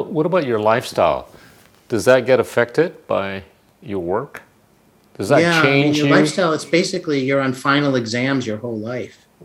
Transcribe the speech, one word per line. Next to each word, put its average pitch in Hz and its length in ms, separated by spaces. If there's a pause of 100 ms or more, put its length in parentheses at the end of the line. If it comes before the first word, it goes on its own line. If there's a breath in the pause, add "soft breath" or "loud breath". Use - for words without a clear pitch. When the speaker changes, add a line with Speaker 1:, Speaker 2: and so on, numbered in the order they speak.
Speaker 1:
what 156 240
about 175 200
your 117 120
lifestyle? 104 680 (600 soft breath)
Does 104 160
that 127 220
get 127 140
affected 123 680
by 98 380 (380)
your 98 180
work? 98 420 (760)
Does 98 140
that 143 100
Speaker 2:
Yeah, 170 200
I - 40
mean, 139 200
Speaker 1:
change 151 140
Speaker 2:
your 147 100
Speaker 1:
you? 143 60
Speaker 2:
lifestyle, 160 380
it's 151 120
basically 170 560
you're 139 200
on 131 120
final 139 440
exams 123 500
your 107 120
whole 113 200
life. 123 480 (180)